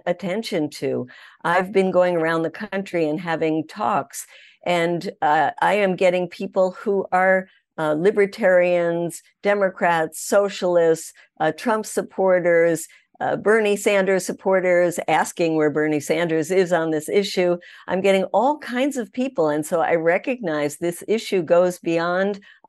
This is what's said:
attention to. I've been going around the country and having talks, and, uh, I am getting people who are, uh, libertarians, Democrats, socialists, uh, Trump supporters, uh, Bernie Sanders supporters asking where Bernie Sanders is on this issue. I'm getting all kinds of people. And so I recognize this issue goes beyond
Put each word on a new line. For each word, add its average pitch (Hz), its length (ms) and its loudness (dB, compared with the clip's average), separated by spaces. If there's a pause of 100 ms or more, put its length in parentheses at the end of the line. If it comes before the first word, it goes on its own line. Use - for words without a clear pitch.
attention 180 640 -4 (120)
to. 127 260 -4 (360)
I've 185 300 0
been 190 180 2
going 180 280 2
around 165 240 0
the 160 80 -4
country 190 580 -4
and 151 100 -2
having 160 480 -2
talks, 208 600 -4 (400)
and, 170 440 -2 (120)
uh, 151 300 2 (100)
I 175 120 2
am 196 220 0
getting 180 320 2
people 190 440 -2
who 196 380 -2
are, 190 380 2 (300)
uh, 156 200 0
libertarians, 180 1200 2 (200)
Democrats, 185 800 0
socialists, 175 920 2 (260)
uh, 156 120 0
Trump 220 340 -2
supporters, 175 1000 2 (340)
uh, - 160 -2
Bernie 208 400 2
Sanders 196 500 0
supporters 180 800 0
asking 165 480 0
where 151 160 2
Bernie 151 300 0
Sanders 160 500 -2
is 185 220 2
on 160 180 0
this 151 180 -4
issue. 180 480 0 (300)
I'm 185 140 -2
getting 190 240 2
all 269 340 0
kinds 262 380 -4
of 220 160 -8
people. 254 360 -2
And 151 160 -2
so 165 160 -2
I 165 140 0
recognize 165 840 -2
this 170 300 -6
issue 208 360 -2
goes 175 360 2
beyond 180 600 -2 (280)